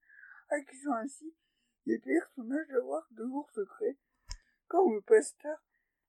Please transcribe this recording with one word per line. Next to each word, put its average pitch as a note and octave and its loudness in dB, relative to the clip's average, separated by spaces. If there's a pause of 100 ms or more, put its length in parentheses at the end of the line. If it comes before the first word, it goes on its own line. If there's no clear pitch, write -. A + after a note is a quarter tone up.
(500)
accusant C#4 -4
ainsi C#4+ -8 (520)
les A3+ 2
personnages C#4+ -2
d'avoir C4+ -2
de A3 -10
lourds C4+ -8
secrets, A3 -4 (720)
comme E4+ 4
le G3+ -2
pasteur C#4+ 2 (440)